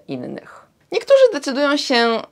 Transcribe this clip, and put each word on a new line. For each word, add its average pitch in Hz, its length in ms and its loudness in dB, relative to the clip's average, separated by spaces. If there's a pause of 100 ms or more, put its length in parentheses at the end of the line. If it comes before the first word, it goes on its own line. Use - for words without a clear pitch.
innych. 135 600 -14 (240)
Niektórzy 539 320 2 (100)
decydują 285 440 -2
się 233 440 0 (100)